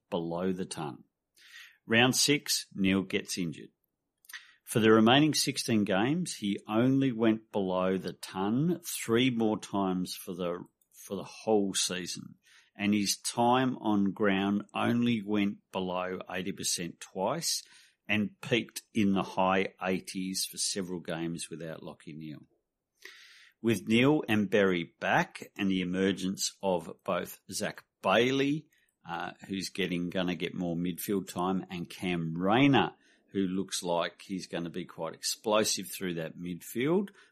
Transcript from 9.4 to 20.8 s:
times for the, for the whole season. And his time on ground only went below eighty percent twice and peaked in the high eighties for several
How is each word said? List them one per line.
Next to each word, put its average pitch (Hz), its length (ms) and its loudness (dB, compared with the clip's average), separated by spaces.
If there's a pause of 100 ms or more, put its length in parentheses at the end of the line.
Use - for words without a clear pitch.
times 95 560 -2
for - 180 -12
the, 87 320 -4 (400)
for 101 120 -10
the 87 80 -8
whole 101 500 0
season. - 600 -4 (400)
And 104 180 2
his 101 220 2
time 127 640 2
on 101 320 2
ground 101 520 2 (100)
only 117 500 2
went 104 320 0 (160)
below 92 460 -4 (120)
eighty 92 220 -6
percent - 480 -6
twice 117 600 -4 (460)
and 104 220 2 (120)
peaked - 400 -2 (120)
in 101 180 4
the 95 100 2
high 95 460 2 (140)
eighties 92 680 -4
for - 80 -16
several 90 420 -4